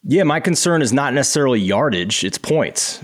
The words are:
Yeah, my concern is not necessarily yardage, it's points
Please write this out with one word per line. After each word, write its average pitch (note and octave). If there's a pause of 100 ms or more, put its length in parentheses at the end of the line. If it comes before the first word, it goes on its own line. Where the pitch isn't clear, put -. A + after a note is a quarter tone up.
Yeah, F3+
my D#3
concern E3+
is A#2
not C3+
necessarily C3+
yardage, G2
it's F#2
points -